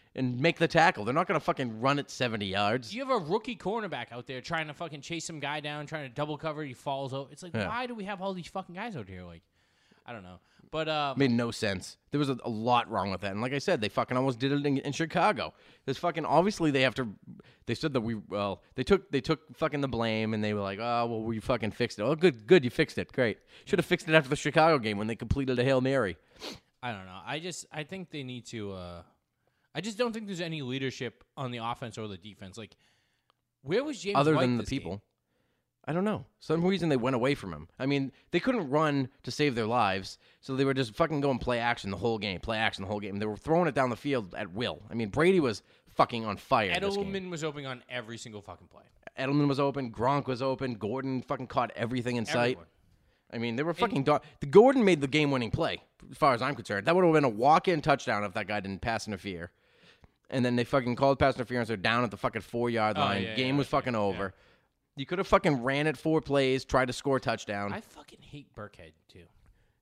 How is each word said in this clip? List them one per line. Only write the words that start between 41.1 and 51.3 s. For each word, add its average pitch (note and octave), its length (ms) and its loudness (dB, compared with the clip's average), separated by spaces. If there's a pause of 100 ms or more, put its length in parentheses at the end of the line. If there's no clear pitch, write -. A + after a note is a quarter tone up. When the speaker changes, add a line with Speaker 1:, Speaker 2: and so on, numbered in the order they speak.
Speaker 1:
going C#3 160 2
play A#2+ 220 0
action A#2 320 0
the F#2 60 -4
whole A2+ 200 0
game, G2 220 -4
play A2+ 180 -4
action G#2+ 260 0
the F#2 40 -6
whole G#2 120 -4
game. G2+ 200 -6
They G#2+ 80 -2
were G#2+ 100 -6
throwing E3 300 2
it C3 80 -2
down C3 160 2
the A2 40 -4
field A#2 380 -2
at F#2+ 180 -8
will. F#2+ 380 -4
I - 60 -6
mean, A2+ 140 -2
Brady E3+ 300 4
was B2 220 0 (280)
fucking A#2+ 360 2
on G2+ 120 -4
fire G#2+ 340 2
in F2 100 0
this G3 160 -2
game. G3 160 -4
Speaker 2:
Edelman F#3 160 -6
was D#3+ 140 -8
open D3 240 -6
on B2+ 200 -10
every A#2 300 -8
single G#2+ 240 -14
fucking - 260 -18
play. - 140 -20 (380)
Speaker 1:
Edelman C#3+ 280 4
was C3+ 120 2
open. C#3 320 0
Gronk B2+ 340 0
was B2+ 160 -4
open. C3 320 -2
Gordon B2 480 -4
fucking C3 260 -6